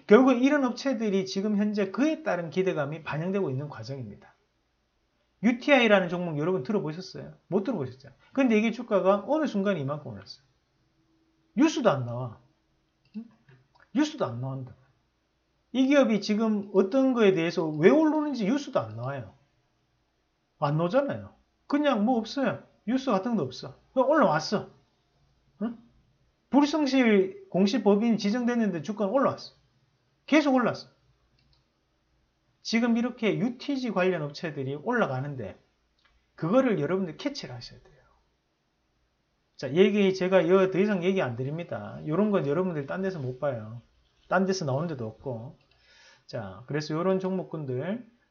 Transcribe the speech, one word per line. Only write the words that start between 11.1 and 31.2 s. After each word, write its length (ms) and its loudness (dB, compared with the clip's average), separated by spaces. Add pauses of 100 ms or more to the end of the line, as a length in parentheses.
뉴스도 300 4
안 160 0
나와. 340 -8 (800)
응? 80 -12 (680)
뉴스도 320 0
안 140 -8
나온다. 340 -10 (1000)
이 140 2
기업이 340 4
지금 520 -2
어떤 400 4
거에 200 6
대해서 340 0
왜 220 6
오르는지 560 2
뉴스도 340 0
안 160 -8
나와요. 400 -8 (1200)
안 180 0
나오잖아요. 520 -2 (380)
그냥 380 2
뭐 120 2
없어요. 460 -4 (240)
뉴스 240 0
같은 240 0
것도 100 0
없어. 300 -12 (180)
그냥 160 2
올라왔어. 600 2 (920)
응? 160 -6 (720)
불성실 1000 2
공시법인 680 2
지정됐는데 640 0
주가는 320 -4
올라왔어. 400 0 (720)
계속 300 4
올랐어. 320 0 (1700)